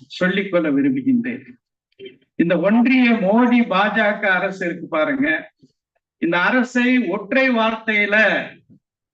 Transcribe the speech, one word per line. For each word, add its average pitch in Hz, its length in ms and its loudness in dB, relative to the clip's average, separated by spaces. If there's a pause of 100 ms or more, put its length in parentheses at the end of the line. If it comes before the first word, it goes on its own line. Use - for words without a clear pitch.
(180)
சொல்லிக்கொள்ள 185 520 -2
விரும்புகின்றேன். 131 720 -2 (920)
இந்த 170 200 2
ஒன்றிய 240 480 2 (120)
மோடி 233 480 2
பாஜக 208 640 0
அரசு 190 380 -2
இருக்கு 151 220 -8
பாருங்க, 147 400 -2 (920)
இந்த 170 180 0
அரசை 240 480 0 (180)
ஒற்றை 202 440 -2
வார்த்தையில 220 640 0 (960)